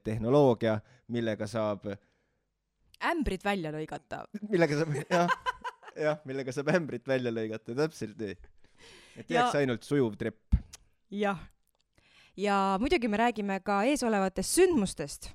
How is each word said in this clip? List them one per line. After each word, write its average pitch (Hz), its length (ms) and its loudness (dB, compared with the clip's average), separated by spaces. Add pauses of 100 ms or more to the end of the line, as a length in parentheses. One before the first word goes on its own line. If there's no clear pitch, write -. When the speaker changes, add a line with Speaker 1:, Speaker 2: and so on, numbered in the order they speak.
Speaker 1:
tehnoloogia, 113 760 4 (280)
millega 113 400 -2
saab 107 380 -2 (1160)
Speaker 2:
Ämbrid 254 420 -2
välja 190 280 -2
lõigata. 156 520 -10 (180)
Speaker 1:
Millega 170 380 2
saab, 156 120 0 (100)
jah, 202 300 2 (640)
jah, 151 280 -2
millega 135 320 -6
saab 143 160 0
ämbrit 139 360 0
välja 127 240 0
lõigata, 113 440 -6
täpselt 135 420 -4
nii. 98 180 -6 (840)
Et - 120 -16
Speaker 2:
Ja 240 120 4
Speaker 1:
jääks 240 180 2
ainult 127 240 0
sujuv 123 340 0
trepp. - 380 0 (560)
Speaker 2:
Jah. 202 280 -2 (1000)
Ja 196 420 2
muidugi 262 280 2
me 208 120 0
räägime 214 420 0
ka 202 220 0
eesolevatest 214 720 0
sündmustest 254 760 2